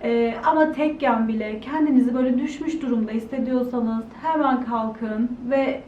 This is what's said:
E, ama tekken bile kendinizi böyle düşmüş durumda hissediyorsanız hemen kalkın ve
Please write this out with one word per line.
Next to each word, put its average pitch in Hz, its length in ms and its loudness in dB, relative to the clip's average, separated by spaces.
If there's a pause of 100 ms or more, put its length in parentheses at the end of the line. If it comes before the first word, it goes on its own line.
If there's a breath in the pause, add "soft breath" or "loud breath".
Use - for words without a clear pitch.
E, 233 320 2 (100)
ama 311 260 4
tekken 262 560 0
bile 214 320 -2
kendinizi 262 540 2
böyle 254 240 2
düşmüş 311 440 -4
durumda 226 300 -2
hissediyorsanız 240 920 -2 (180)
hemen 285 440 2
kalkın 226 640 -2 (200)
ve 269 380 0